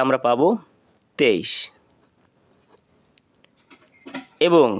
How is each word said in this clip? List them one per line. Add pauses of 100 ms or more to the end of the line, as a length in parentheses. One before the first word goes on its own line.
আমরা
পাবো (720)
তেইশ। (3000)
এবং (120)